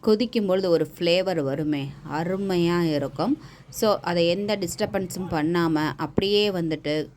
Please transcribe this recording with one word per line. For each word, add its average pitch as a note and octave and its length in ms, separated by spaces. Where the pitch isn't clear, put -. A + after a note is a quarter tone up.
கொதிக்கும் A3 440
பொழுது F#3 260
ஒரு D#3 180
ஃப்ளேவர் F3 540
வருமே, D3 340
அருமையா F3 580
இருக்கும். D#3 380
So, A3 100
அதை F3 140
எந்த G#3 280
டிஸ்டர்பன்ஸும் F#3+ 720
பண்ணாம D#3+ 500
அப்படியே G3+ 360
வந்துட்டு D3+ 360